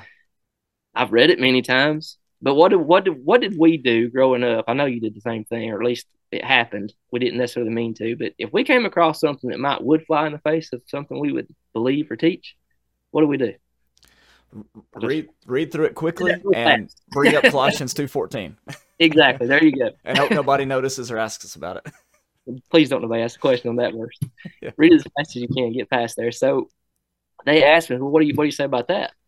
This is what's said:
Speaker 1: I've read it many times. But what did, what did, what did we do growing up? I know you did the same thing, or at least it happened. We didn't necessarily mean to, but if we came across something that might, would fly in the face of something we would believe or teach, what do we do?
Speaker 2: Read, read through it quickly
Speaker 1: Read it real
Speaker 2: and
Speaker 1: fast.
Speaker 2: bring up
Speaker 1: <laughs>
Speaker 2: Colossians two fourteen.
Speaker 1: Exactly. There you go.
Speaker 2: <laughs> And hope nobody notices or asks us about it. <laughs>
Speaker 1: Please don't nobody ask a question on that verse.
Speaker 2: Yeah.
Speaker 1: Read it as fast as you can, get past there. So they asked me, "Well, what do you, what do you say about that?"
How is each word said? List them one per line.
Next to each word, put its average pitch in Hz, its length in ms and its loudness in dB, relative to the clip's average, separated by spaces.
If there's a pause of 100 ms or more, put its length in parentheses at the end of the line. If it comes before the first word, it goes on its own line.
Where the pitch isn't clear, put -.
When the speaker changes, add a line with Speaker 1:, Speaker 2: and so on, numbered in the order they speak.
(920)
Speaker 1:
I've 117 180 -2
read 127 200 6
it - 80 2
many 127 220 2
times. 143 560 0 (240)
But 139 140 0
what 170 140 6
did, 202 80 4
what 175 280 4
did, 143 200 -4
what 233 160 4
did 202 160 -6
we 165 200 4
do 120 320 0
growing 127 340 2
up? 131 240 0
I 139 60 0
know 143 120 0
you 123 160 -4
did 107 140 -6
the 104 60 -20
same 117 240 -6
thing, 117 260 -8
or 101 100 -8
at 117 40 -2
least 123 200 -4 (260)
it - 140 -8
happened. 113 480 -2 (180)
We 123 80 -4
didn't 123 200 -2
necessarily 120 340 -4
mean 113 220 -4
to, 113 200 -6
but - 220 -8
if 107 160 -8
we 220 100 2
came 254 220 2
across 165 340 0
something 143 300 -2
that 80 100 -6
might, 139 240 -4
would 160 220 0
fly 156 220 -2
in 147 60 -6
the 151 60 -14
face 156 340 -4
of 120 120 -12
something 143 340 -10
we 143 140 -4
would 127 140 -6 (260)
believe 135 380 -2
or - 40 -8
teach, - 400 -4 (560)
what 151 100 0
do 156 60 4
we 143 100 0
do? 117 160 -2 (1400)
Speaker 2:
Read, 127 340 -6 (160)
read 147 260 -4
through 156 140 0
it 151 100 -2
quickly 165 360 -2
Speaker 1:
Read 175 80 -2
it 196 60 -12
real 196 100 2
Speaker 2:
and 117 340 0
Speaker 1:
fast. - 200 -20
Speaker 2:
bring 151 260 2
up 143 80 2
Speaker 1:
<laughs> - 80 6
Speaker 2:
Colossians 135 420 -2
two 143 140 -4
fourteen. 113 480 -8 (440)
Speaker 1:
Exactly. 143 480 4
There 143 160 4
you 151 120 6
go. 120 220 -2
Speaker 2:
<laughs> - 80 -20
And - 120 -6
hope 143 140 0
nobody 139 340 0
notices 131 460 -4
or 113 60 -6
asks 110 280 -6
us 101 100 -18
about 80 220 -12
it. - 840 -20
<laughs> - 80 -20
Speaker 1:
Please 156 180 4
don't 123 120 -2
nobody 113 220 -4
ask 117 140 -8
a - 40 -18
question 123 280 0
on 117 80 -4
that 120 160 -2
verse. 113 240 -14 (440)
Speaker 2:
Yeah. - 160 -12
Speaker 1:
Read 165 160 8
it 156 40 8
as 135 60 2 (140)
fast 151 180 -8
as 123 60 -8
you 120 60 -8
can, 123 260 -2
get 117 160 -6
past 117 260 -4
there. 113 160 -4
So 135 380 -2 (760)
they 151 180 6
asked 165 260 4
me, 127 80 -2
"Well, 139 140 -4
what 156 100 4
do 151 60 4
you, 139 80 -2
what 151 80 0
do 151 40 0
you 139 40 -2
say 143 140 -6
about 131 240 -2
that?" - 240 -4 (140)